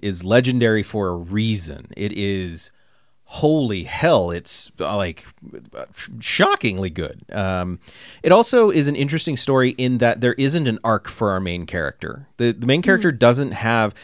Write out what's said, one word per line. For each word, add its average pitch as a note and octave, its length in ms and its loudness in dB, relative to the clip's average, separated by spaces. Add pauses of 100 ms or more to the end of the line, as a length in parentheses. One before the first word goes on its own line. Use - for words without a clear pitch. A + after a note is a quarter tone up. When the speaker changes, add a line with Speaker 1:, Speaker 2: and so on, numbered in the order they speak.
Speaker 1:
is F#2 200 -4
legendary A#2 600 4
for G2+ 240 -4
a F2 80 -4
reason. F2 720 -4 (100)
It G2+ 140 -4
is, F#2+ 600 -6 (520)
holy C3+ 600 0
hell, B2 460 2
it's, - 500 -6
uh, F2 160 -4
like, F2+ 300 -4 (480)
uh, - 120 -14 (100)
sh-, - 140 -12 (100)
shockingly G#2+ 720 0
good. D#2+ 300 -8 (100)
Um, F#2 480 -4 (420)
it D#3+ 100 4
also A3+ 380 6
is D3 180 2
an C#3+ 80 0
interesting C#3+ 420 -2
story C3 340 2
in B2+ 260 0
that A#2 240 2
there B2 120 4
isn't C#3 340 0
an A2 160 0
arc A2 240 0
for G#2 240 -2
our F#2+ 80 0
main F2 260 -4
character. - 600 -8 (100)
The, A#2+ 140 2
the A#2 160 -6
main C#3+ 160 4
character G3+ 280 4
Speaker 2:
Mm. A#2+ 80 -2
Speaker 1:
doesn't B2 340 4
have, A2 500 0